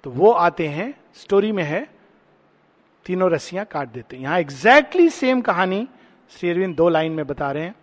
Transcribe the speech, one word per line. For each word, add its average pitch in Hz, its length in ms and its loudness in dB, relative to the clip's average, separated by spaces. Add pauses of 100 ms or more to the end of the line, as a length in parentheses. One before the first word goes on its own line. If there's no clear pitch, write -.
तो 139 60 -12
वो 151 200 6
आते 170 380 0
हैं, 185 260 -8 (200)
स्टोरी 202 380 0
में 190 120 -2
है, 151 240 -6 (1160)
तीनों 185 240 0
रस्सियां 180 340 -4
काट 143 240 -8
देते 120 280 -16
हैं। 127 60 -14
यहां 156 200 0
exactly 262 680 4
सेम 254 300 0
कहानी 190 480 -2 (420)
श्री - 200 -6
अरविंद 175 260 -2
दो 165 120 4
लाइन 160 240 0
में 156 140 -6
बता 139 260 -6
रहे 147 100 -6
हैं। 185 200 -10